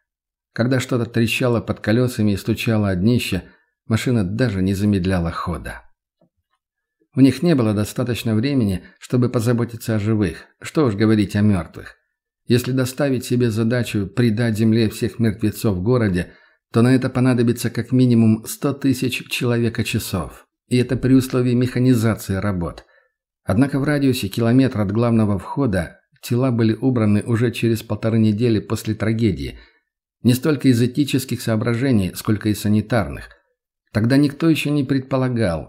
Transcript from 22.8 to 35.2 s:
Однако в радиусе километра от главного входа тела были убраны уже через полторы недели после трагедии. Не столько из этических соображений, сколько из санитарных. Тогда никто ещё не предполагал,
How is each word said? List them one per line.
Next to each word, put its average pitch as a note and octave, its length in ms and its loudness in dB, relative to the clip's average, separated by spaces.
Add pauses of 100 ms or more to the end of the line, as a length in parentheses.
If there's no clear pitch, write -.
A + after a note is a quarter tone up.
Однако C3+ 340 0
в C3+ 60 -2
радиусе C#3 440 0
километра A#2 540 2
от G2 80 -2
главного A2 480 2
входа F#2+ 600 -4 (240)
тела B2+ 280 -2
были A2+ 220 2
убраны A2 540 2
уже A#2 240 0
через A2+ 320 0
полторы A2 360 -2
недели A2 400 2
после F#2+ 360 -4
трагедии. G#2+ 640 -2 (640)
Не A#2+ 120 6
столько C#3+ 340 0
из A#2 120 6
этических B2+ 640 -2
соображений, A#2 720 0
сколько G#2+ 340 -2
из G#2 120 -2
санитарных. G#2 680 -2 (640)
Тогда A#2 240 2
никто C#3+ 320 2
ещё D3 220 0
не D3 140 0
предполагал, B2+ 840 -2